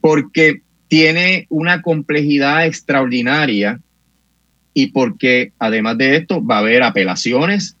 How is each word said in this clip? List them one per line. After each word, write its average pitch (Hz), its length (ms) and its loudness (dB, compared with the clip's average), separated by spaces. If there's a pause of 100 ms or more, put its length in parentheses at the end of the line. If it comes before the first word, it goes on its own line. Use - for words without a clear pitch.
porque 156 600 2 (240)
tiene 170 600 2
una 170 340 -2
complejidad 147 840 0
extraordinaria 127 1120 -2 (920)
y 135 160 0
porque, 127 680 0
además 113 400 -2
de 135 180 2
esto, 165 280 -2
va 113 120 0
a 107 40 2
haber 117 240 2
apelaciones 120 960 -2